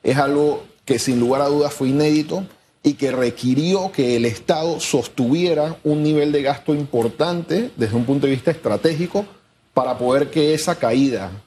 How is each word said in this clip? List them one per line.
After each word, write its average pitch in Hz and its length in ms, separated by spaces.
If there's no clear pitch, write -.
es 127 140
algo 143 480
que 123 140
sin 123 220
lugar 131 220
a 143 40
dudas 147 260
fue 131 160
inédito 151 560
y 147 120
que 135 180
requirió 131 800
que 123 240
el 117 80
Estado 156 560
sostuviera 151 1040
un 151 180
nivel 151 300
de 143 100
gasto 139 320
importante 156 1000
desde 110 200
un 117 100
punto 139 200
de 139 60
vista 135 180
estratégico 170 760
para 127 240
poder 135 320
que 156 240
esa 165 220
caída 117 540